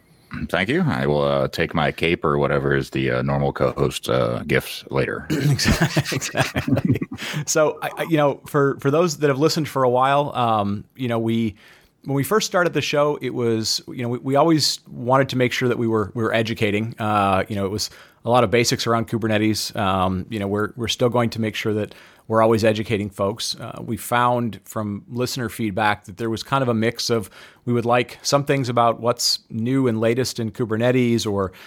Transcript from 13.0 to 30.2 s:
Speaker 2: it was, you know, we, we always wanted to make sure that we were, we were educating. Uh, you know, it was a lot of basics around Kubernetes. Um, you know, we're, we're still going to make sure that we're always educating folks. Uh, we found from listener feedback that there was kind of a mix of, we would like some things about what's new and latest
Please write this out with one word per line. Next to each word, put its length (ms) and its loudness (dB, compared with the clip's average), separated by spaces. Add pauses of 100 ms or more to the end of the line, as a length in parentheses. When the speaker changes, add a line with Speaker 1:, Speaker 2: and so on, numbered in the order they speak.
Speaker 2:
it 100 -4
was, 580 0
you 140 -8
know, 40 -4
we, 120 -4
we 180 -2
always 500 4
wanted 420 2
to 60 -6
make 160 2
sure 160 0
that 100 2
we 80 0
were, 300 0
we 80 -2
were 100 0
educating. 640 0
Uh, 520 2
you 80 -4
know, 80 0
it 60 -4
was 180 -4 (340)
a 60 -2
lot 160 6
of 60 0
basics 360 2
around 220 0
Kubernetes. 640 0
Um, 540 0
you 100 -6
know, 80 -4
we're, 300 -2
we're 100 -4
still 220 0
going 220 2
to 100 -6
make 140 -2
sure 180 -2
that 200 -4 (340)
we're 140 4
always 220 6
educating 460 0
folks. 500 -4
Uh, 260 -12
we 120 -8
found 640 0
from 460 -8
listener 400 -4
feedback 560 -2
that 100 -16
there 140 -4
was 140 -4
kind 180 -2
of 80 2
a 40 2
mix 360 0
of, 200 0 (360)
we 80 0
would 120 0
like 360 0
some 240 2
things 240 0
about 320 2
what's 380 0 (100)
new 380 0
and 120 2
latest 400 0